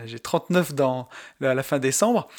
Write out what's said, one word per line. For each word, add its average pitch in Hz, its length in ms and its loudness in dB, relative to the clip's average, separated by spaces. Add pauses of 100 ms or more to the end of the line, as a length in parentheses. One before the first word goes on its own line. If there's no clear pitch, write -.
J'ai 113 140 -12
trente-neuf 170 540 0
dans, 131 340 0 (340)
à 135 120 2
la 131 100 0
fin 143 160 0
décembre 196 480 2 (120)